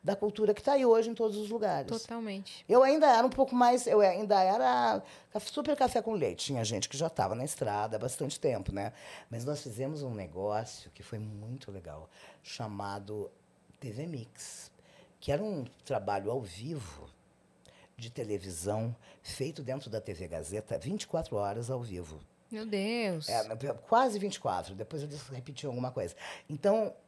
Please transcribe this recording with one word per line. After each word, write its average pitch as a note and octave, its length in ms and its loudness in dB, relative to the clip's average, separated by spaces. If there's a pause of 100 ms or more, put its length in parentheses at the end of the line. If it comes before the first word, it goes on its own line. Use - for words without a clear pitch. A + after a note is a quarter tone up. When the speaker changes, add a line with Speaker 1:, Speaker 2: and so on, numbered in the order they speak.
Speaker 1:
da G3 140 0
cultura G#3 380 4
que - 80 -4
tá C#4 100 6
aí C#4 140 8
hoje A3+ 240 10
em A3+ 40 -4
todos G#3+ 220 2
os G#3 140 -4
lugares. G3 360 0 (160)
Speaker 2:
Totalmente. G#3+ 640 -8
Speaker 1:
Eu B3 160 10
ainda D4 240 8
era A#3+ 200 8
um B3+ 40 4
pouco C4+ 240 2
mais, B3 320 6
eu G#3+ 140 8
ainda G3 420 6
era A#3 600 4 (280)
caf-, - 220 -6
super D4 240 0
café B3+ 240 2
com A3+ 140 -4
leite. B2 320 -2
Tinha B2 180 -2
gente G#2+ 240 -2
que - 80 -10
já D#3+ 140 -2
tava G2 240 0
na A#2+ 100 -4
estrada A2 520 -4
há - 20 -4
bastante B2+ 420 -6
tempo, A2+ 320 -2
né? G2+ 200 -4 (380)
Mas A#2 140 -8
nós C#3+ 180 -6
fizemos C3+ 400 -8
um B2+ 120 -6
negócio G#2 760 -6
que - 100 -20
foi - 160 -12
muito G#2+ 520 -12
legal, D#2+ 380 -14 (340)
chamado G2+ 880 -8 (480)
T C3 120 -12
V B2 160 -10
Mix, - 640 -14 (500)
que - 100 -6
era D3+ 120 0
um F#3 240 -6 (180)
trabalho G2+ 460 -2
ao C3 100 -2
vivo, G2 680 -10 (960)
de A#2 100 -12
televisão G#2 840 -6 (260)
feito D3+ 400 -8
dentro C3 280 -8
da G#2+ 100 -4
T G#2+ 140 -12
V F2 120 -10
Gazeta, E2 520 -6
vinte E3+ 240 -6
e - 40 -10
quatro D#3+ 300 -4
horas G#2 340 -4
ao C3 100 -4
vivo. F2 380 -10 (320)
Speaker 2:
Meu A3 160 -10
Deus. G3+ 640 -2
Speaker 1:
É, A2+ 160 0 (440)
quase A#3 300 4
vinte F#3+ 180 -4
e - 40 -14
quatro, F#2+ 340 -4
depois A2 300 -8
eles D3 240 -12
repetiam C3 420 -10
alguma B2 220 -4
coisa. F2+ 240 -4 (320)
Então, G3+ 440 0 (140)